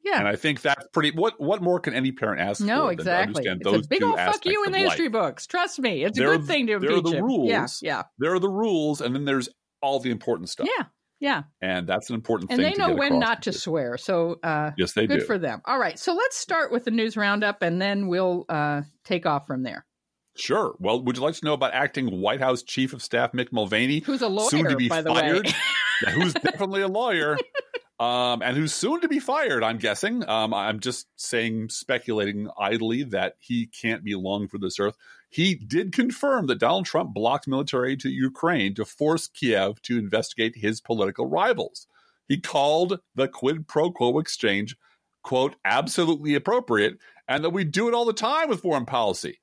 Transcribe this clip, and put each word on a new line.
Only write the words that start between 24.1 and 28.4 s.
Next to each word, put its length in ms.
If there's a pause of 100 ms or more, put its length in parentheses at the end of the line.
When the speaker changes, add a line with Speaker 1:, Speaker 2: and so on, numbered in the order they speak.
Speaker 1:
a 120 (140)
Speaker 2:
Soon 140
to 60
Speaker 1:
lawyer, 60
Speaker 2:
be 140
Speaker 1:
by 140
the 100
way. 80
Speaker 2:
fired. 260
Speaker 1:
<laughs> 540
Speaker 2:
Yeah, 80
who's 240
definitely 480
a 60
lawyer. 500 (640)
Um, 420